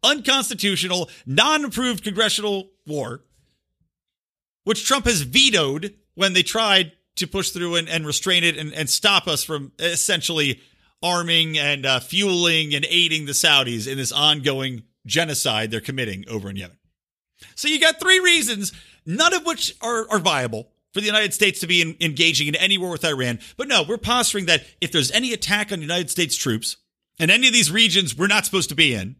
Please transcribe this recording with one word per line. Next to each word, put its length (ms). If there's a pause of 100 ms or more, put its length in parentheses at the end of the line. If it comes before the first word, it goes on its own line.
unconstitutional, 1040 (160)
non-approved 760
congressional 680 (160)
war, 360 (1400)
which 220
Trump 200
has 160
vetoed 720 (200)
when 180
they 100
tried 500 (240)
to 100
push 240
through 260
and, 120
and 180
restrain 380
it 140
and, 160
and 160
stop 360
us 180
from 340
essentially 840 (420)
arming 560
and, 280
uh, 140
fueling 760
and 140
aiding 380
the 60
Saudis 580
in 60
this 160
ongoing 680 (240)
genocide 640
they're 100
committing 480
over 220
in 60
Yemen. 200 (760)
So 140
you 120
got 200
three 180
reasons, 540 (320)
none 300
of 120
which 340
are, 300
are 80
viable 520 (220)
for 80
the 60
United 280
States 260
to 60
be 160
in, 180
engaging 480
in 80
any 220
war 120
with 140
Iran. 340 (180)
But 120
no, 180
we're 120
posturing 480
that 180 (160)
if 120
there's 200
any 200
attack 380
on 120
United 280
States 240
troops 420 (420)
in 120
any 160
of 60
these 180
regions 460
we're 100
not 200
supposed 240
to 40
be 200
in 260